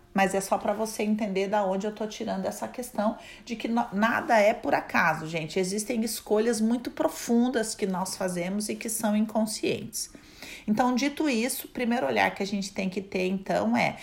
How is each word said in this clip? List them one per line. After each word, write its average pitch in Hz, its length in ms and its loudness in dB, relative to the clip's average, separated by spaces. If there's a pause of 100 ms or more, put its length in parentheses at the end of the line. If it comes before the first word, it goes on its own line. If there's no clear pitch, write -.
(120)
Mas 196 220 4
é 196 80 0
só 196 160 0
pra 214 160 0
você 220 300 -4
entender 208 440 0
da 208 160 2
onde 196 220 0
eu 214 80 -2
tô 214 140 -6
tirando 190 400 -4
essa 208 200 -6
questão 220 480 -2 (300)
de 233 100 -8
que - 120 -4
no-, 233 260 0
nada 214 460 4
é 208 160 6
por 277 180 -2
acaso, 160 540 2
gente. 160 320 -4
Existem 214 440 -2
escolhas 226 560 0
muito 233 300 2
profundas 247 840 0
que 214 100 -2
nós - 320 -2
fazemos 185 520 -2
e 220 60 -4
que 226 140 -6
são 214 260 0
inconscientes. - 920 -2 (580)
Então, 247 280 4
dito 285 340 0
isso, 247 380 0
o - 20 -20
primeiro 240 380 0
olhar 196 260 2
que - 80 -6
a 196 40 -2
gente 196 280 -4
tem 190 160 -2
que 190 120 -4
ter, 185 260 -2
então, 190 500 0
é: 175 260 2